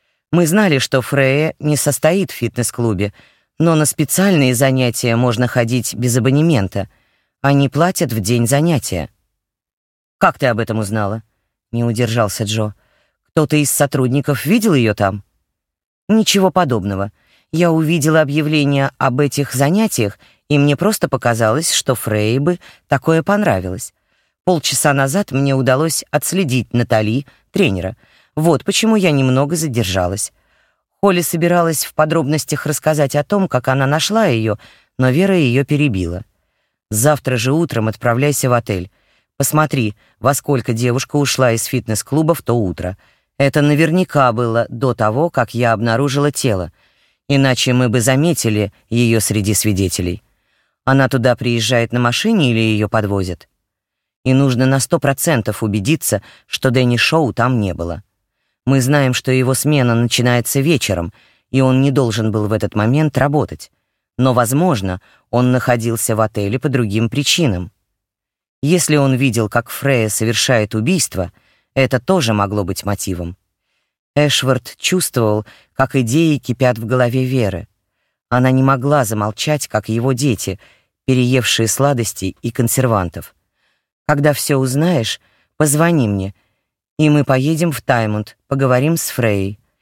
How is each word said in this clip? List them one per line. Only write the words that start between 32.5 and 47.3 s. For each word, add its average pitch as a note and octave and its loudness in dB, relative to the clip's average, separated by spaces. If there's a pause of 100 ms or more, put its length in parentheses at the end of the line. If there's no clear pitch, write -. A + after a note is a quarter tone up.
рассказать D3 -2
о D3 0
том, G3 0
как B2 -2
она C3+ 0
нашла G3+ 0
её, A2 0 (400)
но B2+ 2
Вера F#3+ 2
её C3+ 2
перебила. G2 -2 (640)
"Завтра B2+ 0
же A#2+ -2
утром C3+ 0
отправляйся B2+ 0
в B2 2
отель. G2+ -2 (460)
Посмотри, C#3+ 0 (240)
во C3 2
сколько C3+ -4
девушка B2 -2
ушла C3 0
из A#2 -2
фитнес-клуба D3 -2
в - -8
то A#2 -2
утро. F#2+ -4 (400)
Это C#3 2
наверняка D3 2
было A2+ 0
до B2 -2
того, A#2 0
как - -2
я A#2 0
обнаружила C3 0
тело. F#2+ -4 (560)
Иначе C3+ 2